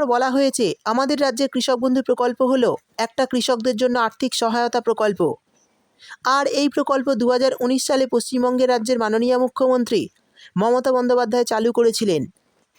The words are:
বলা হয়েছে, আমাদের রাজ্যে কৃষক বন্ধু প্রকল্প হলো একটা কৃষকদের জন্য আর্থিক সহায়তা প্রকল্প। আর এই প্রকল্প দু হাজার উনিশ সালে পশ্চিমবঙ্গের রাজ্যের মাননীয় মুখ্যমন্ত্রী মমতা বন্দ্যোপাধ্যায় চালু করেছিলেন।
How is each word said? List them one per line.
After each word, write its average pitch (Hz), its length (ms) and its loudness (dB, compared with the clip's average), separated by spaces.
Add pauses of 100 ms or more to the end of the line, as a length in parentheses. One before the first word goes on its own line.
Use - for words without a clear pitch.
বলা 247 240 0
হয়েছে, 262 360 2 (180)
আমাদের 262 360 -2
রাজ্যে 269 280 0
কৃষক 254 320 -2
বন্ধু 254 240 0
প্রকল্প 247 400 0
হলো 254 280 2 (260)
একটা 226 280 -2
কৃষকদের 247 520 -2
জন্য 247 220 0
আর্থিক 233 360 -2
সহায়তা 240 460 0
প্রকল্প। 220 400 0 (1040)
আর 269 260 2
এই 285 180 0
প্রকল্প 269 460 -2
দু 233 140 -2
হাজার 247 300 2
উনিশ 254 240 0
সালে 269 240 0
পশ্চিমবঙ্গের 247 640 0
রাজ্যের 247 280 0
মাননীয় 226 380 0
মুখ্যমন্ত্রী 247 640 0 (560)
মমতা 247 340 2
বন্দ্যোপাধ্যায় 247 540 0
চালু 226 260 0
করেছিলেন। 220 500 2 (580)